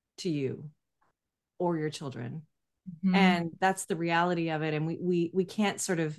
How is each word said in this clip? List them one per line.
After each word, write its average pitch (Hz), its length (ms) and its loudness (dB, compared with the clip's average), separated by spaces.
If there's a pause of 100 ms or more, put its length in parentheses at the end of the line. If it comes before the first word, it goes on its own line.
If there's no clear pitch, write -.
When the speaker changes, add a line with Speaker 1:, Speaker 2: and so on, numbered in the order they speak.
(180)
Speaker 1:
to 190 100 -4
you 147 420 -4 (920)
or 175 160 0
your 156 140 -2
children. 151 520 -10 (460)
Speaker 2:
Mm-hmm. 185 260 2
Speaker 1:
And 180 360 6 (100)
that's 190 240 2
the 185 120 -4
reality 170 540 2
of 156 120 -2
it. 156 120 0
And 156 120 0
we, 165 140 -4
we, 175 320 2
we 185 120 2
can't 202 360 -2
sort 170 200 -2
of 156 180 -4